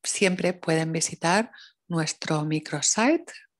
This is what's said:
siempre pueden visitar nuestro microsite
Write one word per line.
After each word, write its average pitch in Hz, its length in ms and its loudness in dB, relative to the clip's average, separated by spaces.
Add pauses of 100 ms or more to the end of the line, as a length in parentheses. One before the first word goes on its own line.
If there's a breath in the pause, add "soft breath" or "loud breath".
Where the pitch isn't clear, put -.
siempre 180 500 0
pueden 160 380 0
visitar 170 600 0 (360 loud breath)
nuestro 156 560 -2
microsite 156 880 0 (280)